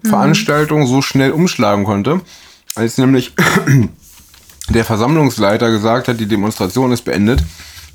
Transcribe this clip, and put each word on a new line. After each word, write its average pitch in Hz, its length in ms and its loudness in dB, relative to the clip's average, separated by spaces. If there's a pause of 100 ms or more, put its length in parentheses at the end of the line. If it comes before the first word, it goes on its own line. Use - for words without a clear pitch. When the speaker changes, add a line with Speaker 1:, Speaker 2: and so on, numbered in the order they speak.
Speaker 1:
Mhm. 226 60 -2
Speaker 2:
Veranstaltung 151 800 0
so 131 140 2
schnell 135 300 0
umschlagen 110 540 0
konnte, 107 360 -2 (540)
als 113 240 -4
nämlich 131 340 2 (680)
<clears throat> - 680 -20
der 113 160 2
Versammlungsleiter 113 880 0
gesagt 113 380 0
hat, 117 120 -2
die 110 60 -4
Demonstration 107 680 -2
ist 117 140 -4
beendet, 104 340 2 (540)